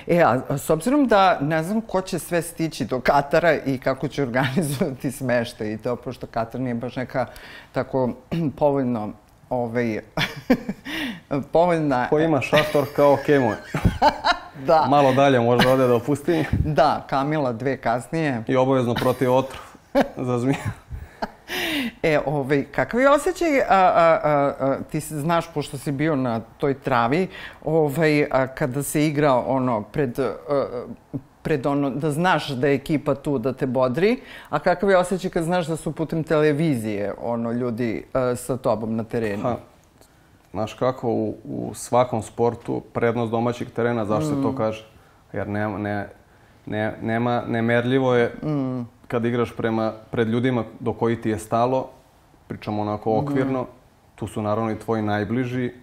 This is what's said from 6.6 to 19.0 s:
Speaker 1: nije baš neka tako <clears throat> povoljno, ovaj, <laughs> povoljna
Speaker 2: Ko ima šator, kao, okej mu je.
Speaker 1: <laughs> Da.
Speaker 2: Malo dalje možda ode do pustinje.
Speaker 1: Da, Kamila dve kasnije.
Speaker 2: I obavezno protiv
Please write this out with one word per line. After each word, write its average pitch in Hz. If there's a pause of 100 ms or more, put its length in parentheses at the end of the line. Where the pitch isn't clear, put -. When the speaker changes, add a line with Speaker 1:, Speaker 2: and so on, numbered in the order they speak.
Speaker 1:
nije 127
baš 117
neka 127 (460)
tako 131 (220)
<clears throat> 165
povoljno, 123 (400)
ovaj, 120
<laughs> -
povoljna 156
Speaker 2:
Ko 151
ima 156
šator, 151 (100)
kao, 143
okej 139
mu 131
je. 104
Speaker 1:
<laughs> - (880)
Da. 151
Speaker 2:
Malo 139
dalje 135
možda 120
ode 131
do 120
pustinje. 147 (100)
Speaker 1:
Da, 147
Kamila 143
dve 127
kasnije. 127
Speaker 2:
I 135
obavezno 131
protiv 123